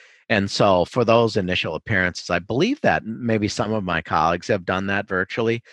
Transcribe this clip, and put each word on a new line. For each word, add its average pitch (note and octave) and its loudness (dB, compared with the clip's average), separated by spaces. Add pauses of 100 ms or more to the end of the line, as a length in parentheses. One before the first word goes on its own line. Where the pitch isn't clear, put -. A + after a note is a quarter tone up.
(280)
And G2+ 0
so F#2+ 4
for B2 0
those A2+ 4
initial F2+ -2
appearances, F#2 -2
I F2 2
believe D3 -2
that F2 2
m-, A#2 -8
maybe G#2+ 2
some G#2+ -4
of G#2+ -2
my E2+ -2
colleagues E2+ 0
have G2 0
done F#2+ -2
that G2 -4
virtually. A2+ -2 (100)